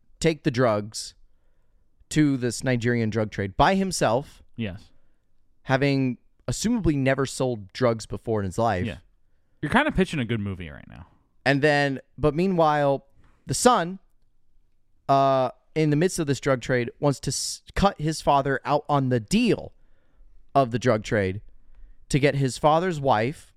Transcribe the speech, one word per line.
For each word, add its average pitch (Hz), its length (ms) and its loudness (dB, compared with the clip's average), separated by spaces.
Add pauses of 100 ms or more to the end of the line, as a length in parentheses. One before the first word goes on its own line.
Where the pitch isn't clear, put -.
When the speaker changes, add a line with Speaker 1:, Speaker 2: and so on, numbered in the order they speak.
(200)
Speaker 1:
take 160 240 0
the 151 60 2
drugs 110 640 -2 (960)
to 147 260 2
this 120 260 -4
Nigerian 120 480 0
drug 110 200 -2
trade 98 260 -6
by 165 180 4
himself. 151 680 -2 (140)
Speaker 2:
Yes. 98 340 -10 (720)
Speaker 1:
Having 135 560 0 (300)
assumably 180 460 0
never 135 320 0
sold 120 460 -6
drugs 117 340 -2
before 107 340 -6
in 98 60 -4
his 90 120 -8
life. 107 280 0
Speaker 2:
Yeah. 82 120 -10 (640)
You're 147 80 -6
kinda 294 220 0
pitching 180 280 -2
a 120 40 -2
good 110 160 -4
movie 92 300 -8
right 62 180 -20
now. - 180 -20 (380)
Speaker 1:
And 135 180 2
then, 143 380 2 (160)
but 139 180 0
meanwhile, 151 720 2 (400)
the 139 80 -4
son, 190 440 2 (1080)
uh, 135 420 4 (240)
in 156 160 2
the 147 60 4
midst 180 220 0
of 160 80 -2
this 139 140 -2
drug 135 220 2
trade, 123 360 -2
wants 143 220 0
to - 80 -6
s-, - 340 -6 (120)
cut 196 260 2
his 156 200 -4
father 139 440 2
out 143 240 0
on 139 220 2
the 123 100 2
deal 175 520 0 (840)
of 135 180 4
the 123 60 -2
drug 110 260 0
trade 98 360 -2 (680)
to 151 100 2
get 135 180 2
his 135 220 -2
father's 160 420 2
wife 127 560 -2